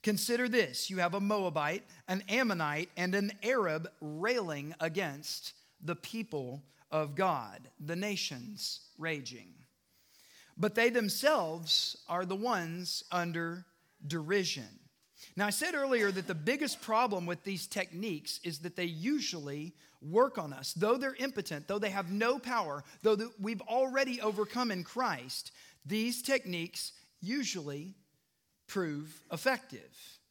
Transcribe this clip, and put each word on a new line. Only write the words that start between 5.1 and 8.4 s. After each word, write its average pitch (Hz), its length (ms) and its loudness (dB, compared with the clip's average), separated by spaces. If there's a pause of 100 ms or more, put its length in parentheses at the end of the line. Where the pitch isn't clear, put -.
the 160 140 -2
people 147 680 -6 (280)
of 151 240 0
God, 131 540 0 (100)
the 151 160 -4
nations 156 880 -4 (160)